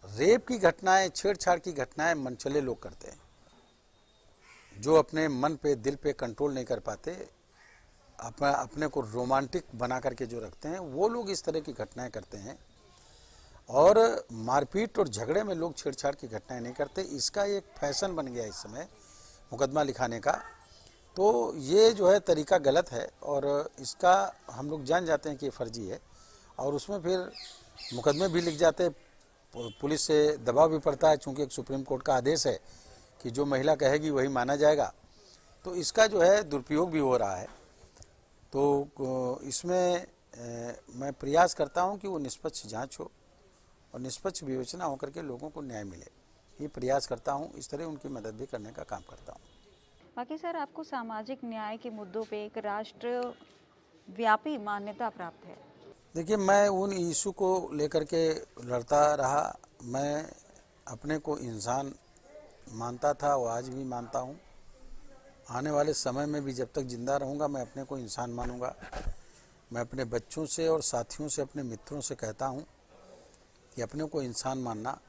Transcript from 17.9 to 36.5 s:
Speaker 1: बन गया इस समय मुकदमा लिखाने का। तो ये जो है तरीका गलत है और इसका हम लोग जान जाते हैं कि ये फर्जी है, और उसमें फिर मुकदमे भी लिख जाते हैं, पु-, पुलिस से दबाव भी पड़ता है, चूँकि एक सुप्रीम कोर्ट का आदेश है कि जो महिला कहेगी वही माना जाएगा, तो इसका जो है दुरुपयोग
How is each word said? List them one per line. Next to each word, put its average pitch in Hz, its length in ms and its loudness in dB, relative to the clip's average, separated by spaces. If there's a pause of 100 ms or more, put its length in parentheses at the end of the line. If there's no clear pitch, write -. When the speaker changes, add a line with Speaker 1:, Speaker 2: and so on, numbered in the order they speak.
Speaker 1:
बन 151 120 -4
गया 120 180 -6
इस 104 100 -8
समय 131 340 -12 (640)
मुकदमा 139 300 0
लिखाने 120 380 -2
का। - 220 0 (760)
तो 220 400 4
ये 185 360 6
जो 190 180 6
है 202 100 8
तरीका 165 380 4
गलत 143 340 4
है - 160 -6 (140)
और 143 480 0 (100)
इसका 185 540 4 (160)
हम 135 200 -8
लोग 151 140 -6
जान 170 220 2
जाते 156 220 0
हैं 143 100 -6
कि 143 80 -6
ये 127 40 -2
फर्जी 113 360 -8
है, 95 140 -8 (580)
और 139 160 -2
उसमें 185 280 -6
फिर 180 300 -2 (600)
मुकदमे 147 340 2
भी 170 120 2
लिख 170 160 -2
जाते 165 280 4
हैं, 160 80 2
पु-, - 800 -16 (100)
पुलिस 147 220 0
से 151 340 4
दबाव 123 340 6
भी 156 80 0
पड़ता 156 320 4
है, 151 60 8
चूँकि 139 260 -6
एक 135 100 -4
सुप्रीम 135 300 -6
कोर्ट 127 200 -4
का 143 120 2
आदेश 139 320 2
है 117 120 0 (640)
कि 123 80 -6
जो 139 160 0
महिला 139 280 4
कहेगी 147 360 4
वही 139 180 2
माना 131 280 0
जाएगा, 147 360 6 (720)
तो 185 100 -8
इसका 220 320 4
जो 202 160 4
है 202 200 8
दुरुपयोग 151 480 0